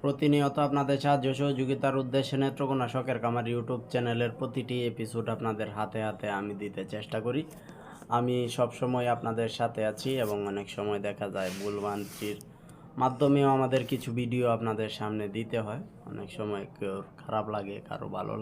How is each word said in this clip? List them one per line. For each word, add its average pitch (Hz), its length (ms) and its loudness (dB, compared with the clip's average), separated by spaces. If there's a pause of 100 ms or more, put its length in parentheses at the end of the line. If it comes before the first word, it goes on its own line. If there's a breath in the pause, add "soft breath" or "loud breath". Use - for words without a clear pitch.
প্রতিনিয়ত 143 560 4
আপনাদের 139 460 4
সাহায্য 139 300 4
সহযোগিতার 135 680 2
উদ্দেশ্যে 131 400 2
নেত্রকোনা 135 460 2
শখের 127 340 0
খামার 117 300 2
YouTube 120 400 -2
চ্যানেলের 120 460 2
প্রতিটি 123 380 -2 (140)
এপিসোড 113 340 -4 (100)
আপনাদের 107 420 -2
হাতে 107 260 -2
হাতে 107 240 -2 (120)
আমি 101 160 -4
দিতে 98 280 -6 (100)
চেষ্টা 107 280 -4
করি। 123 220 -2 (760 loud breath)
আমি 123 200 2 (200)
সবসময় 123 580 2
আপনাদের 113 440 0
সাথে 117 220 0 (100)
আছি 107 200 -4 (140)
এবং 104 140 0 (120)
অনেক 98 160 -2 (100)
সময় 104 320 0
দেখা 101 200 -4
যায় 95 300 -2
ভুলভ্রান্তির 104 800 -4 (600 loud breath)
মাধ্যমেও 139 580 6
আমাদের 131 340 4
কিছু 131 180 -2 (120)
ভিডিও 123 240 2 (120)
আপনাদের 110 420 0
সামনে 107 300 -2
দিতে 110 320 -2
হয়। 110 220 -4 (280)
অনেক 101 200 -10
সময় 104 340 -4 (100)
কেউ 98 200 -4 (260)
খারাপ 110 340 -2
লাগে, 101 220 -6 (120)
কারো 107 200 -8
ভালো 101 340 -6